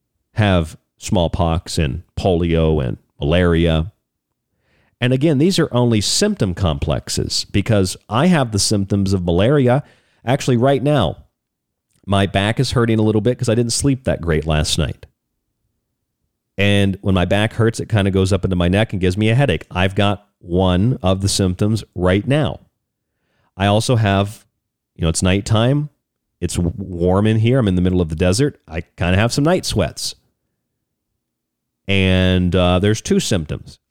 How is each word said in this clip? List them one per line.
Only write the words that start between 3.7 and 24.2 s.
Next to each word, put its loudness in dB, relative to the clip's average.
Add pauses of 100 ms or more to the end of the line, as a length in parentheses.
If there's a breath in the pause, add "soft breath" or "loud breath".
And 0
again, 2
these 2
are 0
only 2
symptom -2
complexes, -4
because 0 (100)
I 0
have 0
the -2
symptoms 0
of -2
malaria. 2 (400 soft breath)
Actually, 0
right 2
now, -2 (800)
my 0
back -2
is -2
hurting 2
a 2
little 2
bit -2
'cause -2
I 2
didn't 0
sleep -2
that -2
great 0
last 0
night. -6 (1500)
And 2
when 0
my 2
back 0
hurts, 0
it -10
kinda 0
goes 2
up 0
into -2
my 2
neck 0
and -4
gives 0
me 2
a 2
headache. 0
I've 0
got -2
one 0
of 0
the 0
symptoms -2 (120)
right 0
now. -2 (1000)
I 0
also 2
have, 0 (500)